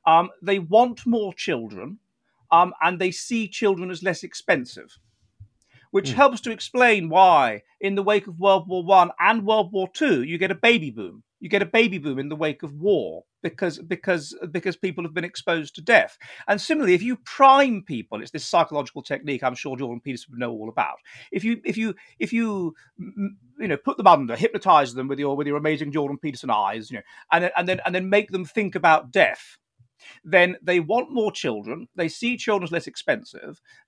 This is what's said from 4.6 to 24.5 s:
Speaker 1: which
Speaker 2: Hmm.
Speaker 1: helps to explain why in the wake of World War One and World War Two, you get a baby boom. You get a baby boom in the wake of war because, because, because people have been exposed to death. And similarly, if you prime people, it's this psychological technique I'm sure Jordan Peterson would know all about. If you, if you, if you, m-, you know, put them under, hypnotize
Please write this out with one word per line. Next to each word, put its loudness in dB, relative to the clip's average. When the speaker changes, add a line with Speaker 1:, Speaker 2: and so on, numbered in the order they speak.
Speaker 1:
which 0
Speaker 2:
Hmm. -4
Speaker 1:
helps 4
to -8
explain 2
why 6
in -2
the 0
wake 2
of -14
World 4
War -4
One 6
and 2
World 0
War -4
Two, 0
you -6
get -2
a -4
baby 2
boom. -12
You -14
get 0
a -2
baby -2
boom -6
in -8
the -8
wake -6
of -14
war -2
because, -6
because, -6
because -6
people -6
have -12
been -6
exposed -6
to -18
death. 0
And 0
similarly, 0
if 2
you -4
prime 4
people, -8
it's -16
this -10
psychological -2
technique -6
I'm -2
sure -10
Jordan -8
Peterson -12
would -14
know -6
all -12
about. -6
If -6
you, -2
if -6
you, -6
if -6
you, -4
m-, -8
you -6
know, 0
put -4
them 2
under, 6
hypnotize 2